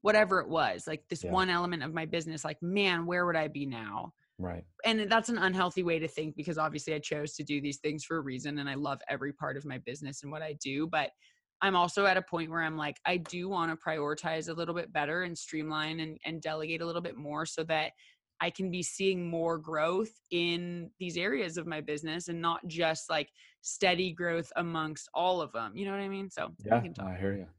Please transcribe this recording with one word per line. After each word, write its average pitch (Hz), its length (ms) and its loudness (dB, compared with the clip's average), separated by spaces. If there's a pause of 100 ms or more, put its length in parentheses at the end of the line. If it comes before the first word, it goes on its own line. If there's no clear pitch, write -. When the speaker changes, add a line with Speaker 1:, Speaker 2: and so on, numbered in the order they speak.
Speaker 1:
whatever 202 380 8
it 151 80 0
was, 123 400 2
like, 160 220 -6
this - 160 -6
Speaker 2:
Yeah. 175 80 0
Speaker 1:
one 185 160 6
element 175 340 2
of 156 100 -4
my 160 120 -2
business, 160 400 -4
like, 156 160 -6
"Man, 180 440 2
where 175 200 2
would 175 100 2
I 156 140 2
be 143 160 -4
now?" 113 480 -6 (280)
Speaker 2:
Right. 90 220 -4 (220)
Speaker 1:
And 220 260 2
that's 226 160 4
an 233 100 0
unhealthy 185 460 2
way 165 160 4
to 156 80 0
think, 156 300 -4
because 156 200 -2
obviously 156 360 0
I 151 60 0
chose 151 360 -4
to 151 80 -8
do 143 160 0
these 143 200 -2
things 151 260 -2
for 165 120 -4
a 160 40 0
reason, 139 380 -4
and 143 100 -2
I 135 60 -4
love 139 340 -2
every 139 240 -2
part 143 240 -4
of 143 80 -8
my 135 140 -6
business 139 440 -8
and 143 80 -10
what 156 100 -8
I 156 120 -6
do. 147 340 -2
But 156 240 2 (500)
I'm 190 140 4
also 180 300 6
at 190 100 8
a 185 60 4
point 165 280 -4
where 165 120 -2
I'm 160 160 0
like, 147 280 -4
I 180 120 4
do 175 320 -4
wanna 165 260 0
prioritize 160 720 -2
a 165 60 -6
little 170 200 -2
bit 175 200 -4
better 156 300 0
and 175 140 -6
streamline 156 640 -4
and, 160 240 -6
and 160 180 -6
delegate 156 400 -2
a 170 40 -2
little 165 160 -2
bit 170 160 -6
more 147 280 -4
so - 200 -4
that 160 260 2 (480)
I 170 100 2
can 190 220 -2
be 180 100 -2
seeing 180 480 2
more 165 280 2
growth 160 600 0 (140)
in 175 580 0 (100)
these 175 180 -4
areas 180 400 0
of 165 100 -4
my 156 140 -4
business 156 480 -4
and 170 120 -2
not 170 240 0
just, 160 440 2
like, 151 200 0 (300)
steady 180 540 2
growth 170 420 0
amongst 160 580 -2
all 175 280 4
of 147 120 -4
'em. 110 220 -4
You 185 80 -4
know 196 80 -2
what 196 80 -2
I 196 80 -4
mean? 196 220 -4
So - 180 -4
we - 240 -10
Speaker 2:
Yeah, 117 80 8
Speaker 1:
can 170 140 -4
talk. 98 140 -8
Speaker 2:
I 90 120 -4
hear 98 160 0
you. 92 240 -8